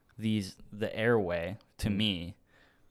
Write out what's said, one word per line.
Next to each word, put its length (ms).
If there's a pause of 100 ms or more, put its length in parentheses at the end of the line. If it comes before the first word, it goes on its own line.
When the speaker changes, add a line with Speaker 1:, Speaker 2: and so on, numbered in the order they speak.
(180)
Speaker 1:
these, 380 (160)
the 240
airway 600 (220)
to 100
Speaker 2:
Mm. 80
Speaker 1:
me, 400 (540)